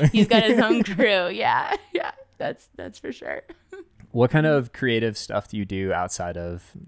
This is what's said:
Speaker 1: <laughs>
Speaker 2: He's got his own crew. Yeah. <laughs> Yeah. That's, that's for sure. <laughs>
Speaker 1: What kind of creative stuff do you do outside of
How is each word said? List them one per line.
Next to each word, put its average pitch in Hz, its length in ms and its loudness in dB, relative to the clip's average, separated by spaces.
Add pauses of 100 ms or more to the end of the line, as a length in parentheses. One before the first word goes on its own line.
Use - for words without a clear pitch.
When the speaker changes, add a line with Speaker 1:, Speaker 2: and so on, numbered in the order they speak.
Speaker 1:
<laughs> - 60 4
Speaker 2:
He's 208 160 6
got 220 160 6
his 220 160 4
own 226 240 4
crew. 196 440 2
Yeah. 190 540 0
<laughs> - 120 -20
Yeah. 349 160 -4 (260)
That's, - 400 -8
that's 180 220 -14
for - 140 -12
sure. - 300 -10 (300)
<laughs> 381 100 -18 (300)
Speaker 1:
What 120 180 2
kind 156 160 4
of 143 260 2
creative 113 460 0
stuff - 300 -6
do - 100 -10
you 101 80 -4
do 95 260 -2
outside 87 460 -4
of 87 320 -10 (180)